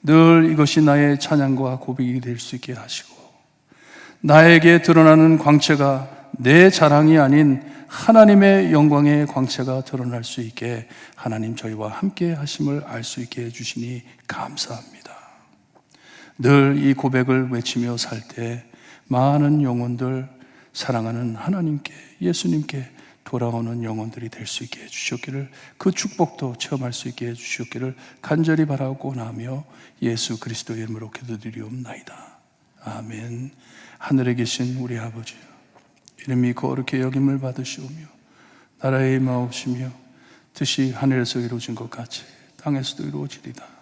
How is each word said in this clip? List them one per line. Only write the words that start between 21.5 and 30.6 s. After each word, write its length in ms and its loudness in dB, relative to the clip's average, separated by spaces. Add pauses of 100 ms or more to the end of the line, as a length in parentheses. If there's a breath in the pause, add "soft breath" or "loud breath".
예수님께 680 -4 (320 soft breath)
돌아오는 600 -6
영혼들이 460 -10
될 160 -16
수 180 -10
있게 200 -18
해주셨기를, 680 -10 (280 soft breath)
그 140 -2
축복도 680 -6
체험할 360 -8
수 140 -12
있게 220 -10
해주셨기를 680 -10 (260 loud breath)
간절히 440 0
바라옵고 500 -8
나며 500 -12 (360 soft breath)
예수 380 -6
그리스도의 440 -12